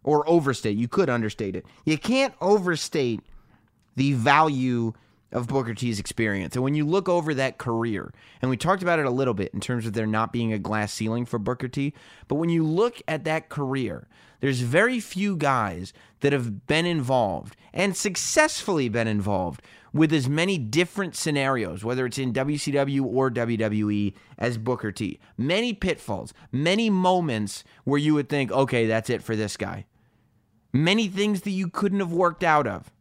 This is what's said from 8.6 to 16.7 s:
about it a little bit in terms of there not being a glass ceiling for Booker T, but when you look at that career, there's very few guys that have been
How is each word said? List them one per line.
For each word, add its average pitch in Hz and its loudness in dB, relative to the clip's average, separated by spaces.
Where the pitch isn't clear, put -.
about 175 2
it 151 0
a 127 0
little 127 2
bit 98 -4
in 104 -6
terms 117 -4
of 113 -4
there 110 -2
not 110 0
being 113 -2
a 107 -2
glass 104 -4
ceiling 113 -2
for 120 -4
Booker 123 -4
T, 143 -4
but 143 0
when 165 0
you 165 2
look 185 0
at 156 -4
that 156 -2
career, 135 -4
there's 131 0
very 202 2
few 196 -2
guys 113 -2
that 139 4
have 117 -2
been 160 2